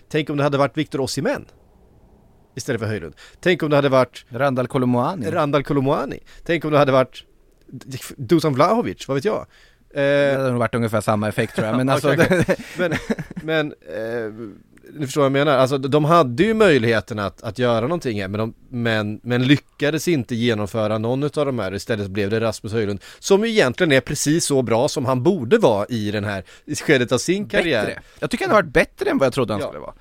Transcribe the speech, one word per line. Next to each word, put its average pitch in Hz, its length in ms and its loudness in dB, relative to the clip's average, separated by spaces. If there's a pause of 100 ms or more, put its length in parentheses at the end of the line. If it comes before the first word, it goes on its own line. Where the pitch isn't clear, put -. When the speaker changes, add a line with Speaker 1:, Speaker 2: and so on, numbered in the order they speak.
Speaker 1:
tänk 156 220 -2
om 147 60 -4
det 139 60 0
hade 143 160 2
varit 139 180 0
Victor 147 240 -2
Osimhen 147 440 -4 (1080)
istället 117 260 -4
för 107 80 -4
Höjlund. 82 260 -6 (260)
Tänk 170 220 0
om 151 80 0
det 147 60 4
hade 143 120 4
varit 131 400 2
Speaker 2:
Randal 127 380 -2
Kolo 127 200 0
Muani. 131 440 0
Speaker 1:
Randal 151 340 0
Kolo 143 180 0
Muani. 160 360 -2 (260)
Tänk 165 200 -2
om 151 80 -4
det 147 60 6
hade 139 140 4
varit 131 320 2 (920)
Dusan 147 380 2
Vlahovic, 165 540 0
vad 135 60 -2
vet 139 100 -2
jag? 220 220 -2 (440)
Eh, 147 120 -4
Speaker 2:
Det 143 340 4
hade 135 140 -2
nog 120 80 0
varit 120 160 0
ungefär 113 260 0
samma 107 280 0
effekt, 110 260 -4
tror 117 120 -2
jag. 110 100 -2
Men 127 120 0
Speaker 1:
<laughs> - 0 -
Ja, 135 60 2
Speaker 2:
alltså, 143 200 2
Speaker 1:
kanske. 170 220 4
Speaker 2:
det 175 200 2 (220)
Speaker 1:
Men, 175 140 -2 (500)
men, 156 300 0
eh, 110 600 -8 (640)
ni 147 120 -6
förstår 143 140 -2
vad 139 60 6
jag 135 60 2
menar. 139 260 4
Alltså, 131 200 4
de 143 260 2
hade 151 380 4
ju 220 120 2
möjligheten 117 640 4
att, 98 240 -4
att 107 160 -8
göra 120 220 2
någonting 127 400 -2
här, 95 80 -6
men 104 100 -4
de, 113 160 -4 (140)
men, 110 540 -2
men 120 200 0
lyckades 143 680 -2
inte 135 260 -2
genomföra 110 640 0
någon 123 240 -2
utav 147 240 -2
de 131 120 -2
här. 95 160 -4
Istället 101 360 -4
blev 98 200 -2
det 110 100 0
Rasmus 110 320 -4
Höjlund, 104 280 -2 (180)
som 196 260 2
ju 233 60 -2
egentligen 165 420 2
är 131 80 6
precis 156 440 0
så 135 180 2
bra 117 260 2
som 143 160 -4
han 127 180 0
borde 165 360 2
vara 104 280 4
i 104 240 -4
den 101 140 -2
här, 98 200 -6 (200)
i 147 100 -8
skedet 127 380 2
av 123 60 4
sin 185 300 -2
karriär. 156 380 0
Speaker 2:
Bättre. - 160 -8 (180)
Jag - 100 -6
tycker 247 160 -4
han 349 80 2
har 208 80 6
varit 123 100 -10
bättre - 380 0
än 277 80 0
vad 135 80 4
jag 120 60 0
trodde 117 200 -2
han 101 80 -4
Speaker 1:
Ja. 90 80 -6
Speaker 2:
skulle 73 120 -12
vara. - 200 -14